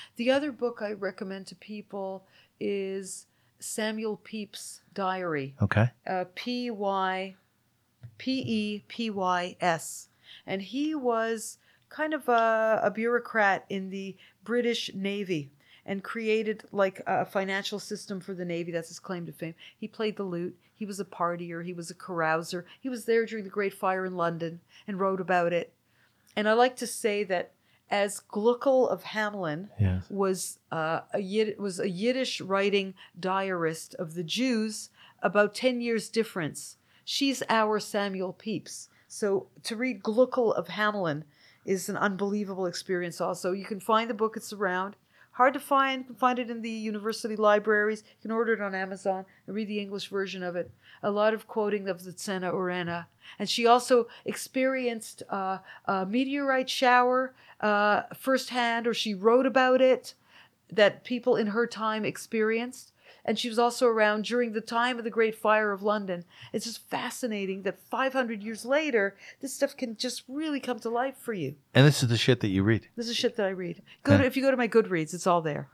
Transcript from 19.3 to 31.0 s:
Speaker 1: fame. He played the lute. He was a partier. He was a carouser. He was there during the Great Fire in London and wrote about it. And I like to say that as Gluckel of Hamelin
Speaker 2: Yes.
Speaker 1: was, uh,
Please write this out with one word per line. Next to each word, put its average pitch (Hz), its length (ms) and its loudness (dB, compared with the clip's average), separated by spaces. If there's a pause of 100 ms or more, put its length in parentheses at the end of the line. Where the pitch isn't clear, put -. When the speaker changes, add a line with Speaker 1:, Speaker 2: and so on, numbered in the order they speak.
Speaker 1:
fame. 165 220 -10 (240)
He 214 100 -10
played 214 280 -4
the 202 80 -6
lute. 175 300 -6 (200)
He 214 100 -10
was 196 160 -8
a 196 60 -6
partier. 170 580 -4
He 180 80 -8
was 170 180 -10
a 175 40 -16
carouser. 165 720 -2 (140)
He 262 120 -6
was 233 160 -8
there 226 180 4
during 214 200 -8
the 190 60 -12
Great 196 220 -2
Fire 185 320 0
in 185 120 -6
London 170 440 -2 (260)
and 190 140 -6
wrote 190 200 2
about 175 340 2
it. 165 180 -2 (640)
And 208 100 0
I 214 60 6
like 254 240 6
to 240 100 -6
say 208 380 -2
that 180 280 -2 (380)
as 202 300 0
Gluckel 240 680 4
of 175 120 -2
Hamelin 202 680 -4 (100)
Speaker 2:
Yes. 92 300 2
Speaker 1:
was, 190 480 -2 (120)
uh, 160 300 -2 (140)